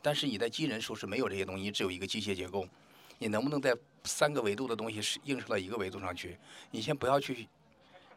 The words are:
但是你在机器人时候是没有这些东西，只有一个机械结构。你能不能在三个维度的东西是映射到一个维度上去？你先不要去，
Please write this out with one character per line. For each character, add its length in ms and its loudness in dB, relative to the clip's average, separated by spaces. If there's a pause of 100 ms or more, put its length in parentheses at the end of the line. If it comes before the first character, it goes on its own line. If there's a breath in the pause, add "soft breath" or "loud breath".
但 120 4
是 120 0
你 100 2
在 100 2
机 180 -2
器 40 2
人 120 0
时 100 -6
候 40 -6
是 120 -6
没 120 -2
有 100 4
这 80 -4
些 80 2
东 140 -4
西， 120 -2
只 120 0
有 80 2
一 80 -2
个 80 -4
机 140 -2
械 140 0
结 120 -4
构。 220 -2 (500 loud breath)
你 100 0
能 140 2
不 60 2
能 140 0
在 120 6 (300)
三 260 4
个 120 0
维 120 4
度 120 -2
的 100 0
东 160 -2
西 80 -6
是 240 -2
映 160 0
射 60 -10
到 100 0
一 120 0
个 100 -2
维 100 0
度 120 -6
上 140 -4
去？ 220 -10 (340 loud breath)
你 120 -4
先 120 0
不 120 -2
要 120 8
去， 300 -4 (680 loud breath)